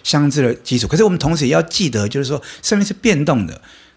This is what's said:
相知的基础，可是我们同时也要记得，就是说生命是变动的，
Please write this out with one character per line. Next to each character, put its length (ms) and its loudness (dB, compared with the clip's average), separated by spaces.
相 260 2
知 120 0
的 140 2
基 220 -2
础， 80 -2
可 80 -4
是 80 4
我 60 6
们 100 0
同 160 0
时 120 0
也 80 2
要 80 4
记 260 -2
得， 180 -2
就 160 -4
是 40 -4
说 160 -4
生 160 0
命 80 2
是 80 -6
变 300 0
动 220 2
的， 140 -12